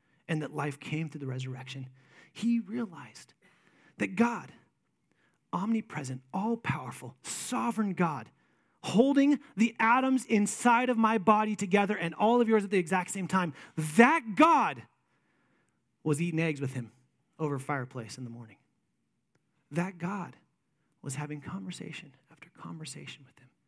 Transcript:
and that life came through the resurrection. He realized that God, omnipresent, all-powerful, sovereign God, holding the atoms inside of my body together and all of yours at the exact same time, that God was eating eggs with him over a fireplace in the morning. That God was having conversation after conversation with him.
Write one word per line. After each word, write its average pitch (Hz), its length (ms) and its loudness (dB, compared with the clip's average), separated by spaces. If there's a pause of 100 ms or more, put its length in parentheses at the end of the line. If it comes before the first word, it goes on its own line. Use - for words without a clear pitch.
(280)
and 156 140 -2
that 147 140 -10
life 147 240 -6
came 156 300 -6
through 147 100 -14
the 139 80 -10
resurrection. 131 640 -10 (420)
He 233 300 0
realized 180 720 -10 (640)
that 190 180 -4
God, 208 380 0 (1000)
omnipresent, 170 680 -4 (120)
all-powerful, 135 880 -6
sovereign 220 680 -4
God, 156 360 0 (540)
holding 277 560 6 (180)
the 233 220 2
atoms 262 460 4
inside 233 640 2
of 247 100 0
my 226 200 4
body 214 400 2
together 202 400 2
and 170 180 -4
all 233 240 4
of 233 80 2
yours 220 160 4
at 196 60 -8
the 202 80 0
exact 180 340 0
same 190 160 -6
time, 180 260 0 (440)
that 277 240 8 (140)
God 214 480 6 (1200)
was 151 180 0
eating 165 180 -2
eggs 156 220 -2
with 131 140 -4
him 117 180 -8 (440)
over 147 180 -4
a 135 40 -6
fireplace 127 600 -8
in 131 40 -12
the 120 60 -10
morning. 117 280 -18 (1120)
That 175 260 -6
God 175 380 -8 (680)
was 131 140 -10
having 147 260 -8
conversation 180 720 -12 (180)
after - 240 -20
conversation 147 720 -16
with - 140 -20
him. 123 80 -20 (200)